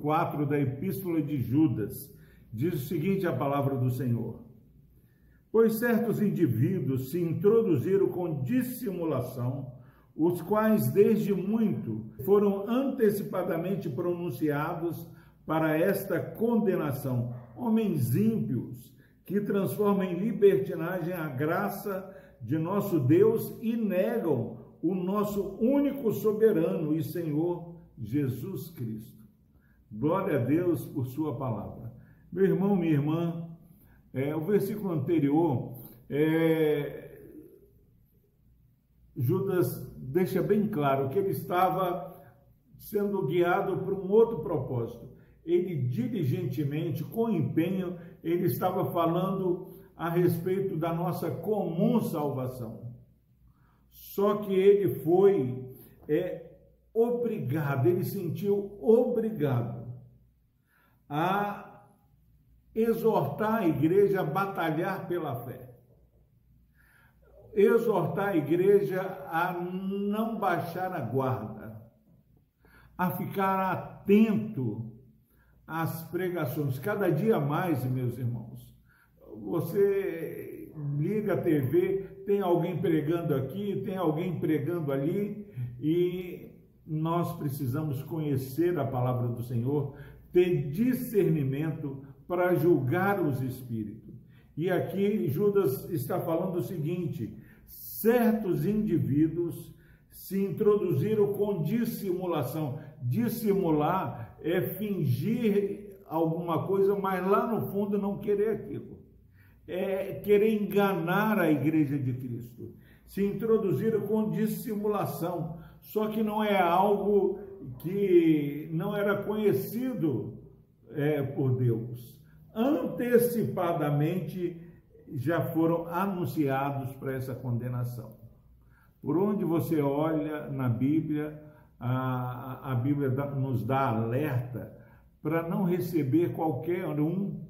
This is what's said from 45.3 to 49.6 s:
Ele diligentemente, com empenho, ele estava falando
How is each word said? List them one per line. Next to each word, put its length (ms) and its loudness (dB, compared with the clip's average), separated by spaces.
Ele 320 0
diligentemente, 1300 -2
com 260 -2
empenho, 640 0
ele 240 0
estava 440 0
falando 800 0